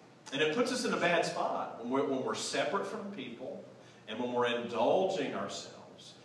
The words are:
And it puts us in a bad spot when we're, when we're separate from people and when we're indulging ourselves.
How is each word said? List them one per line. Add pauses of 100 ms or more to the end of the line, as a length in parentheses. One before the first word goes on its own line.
(320)
And
it
puts
us
in
a
bad
spot
when
we're,
when
we're
separate
from
people (460)
and
when
we're
indulging
ourselves. (100)